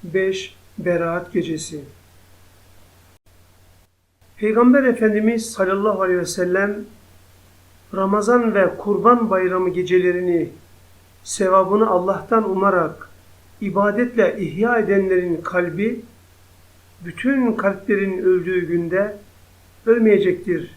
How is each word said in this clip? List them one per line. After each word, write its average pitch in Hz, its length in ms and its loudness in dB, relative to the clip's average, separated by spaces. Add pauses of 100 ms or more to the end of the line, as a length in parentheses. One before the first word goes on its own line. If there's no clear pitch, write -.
Beş, 190 520 -4 (220)
Berat 170 540 -4
gecesi. 156 480 -6 (2500)
Peygamber 240 480 4
Efendimiz 220 680 0
sallallahu 196 520 0
aleyhi 180 160 0
ve 170 80 -4
sellem 190 580 -2 (1080)
Ramazan 208 600 2
ve 190 220 2
Kurban 214 540 2
bayramı 185 400 0
gecelerini 180 760 0 (760)
sevabını 190 680 2
Allah'tan 190 600 0
umarak 185 580 0 (520)
ibadetle 208 800 0
ihya 202 400 -2
edenlerin 185 640 0
kalbi 180 580 -4 (1040)
bütün 247 480 -2
kalplerin 196 680 -2
öldüğü 180 480 0
günde 175 500 -2 (680)
ölmeyecektir 196 920 2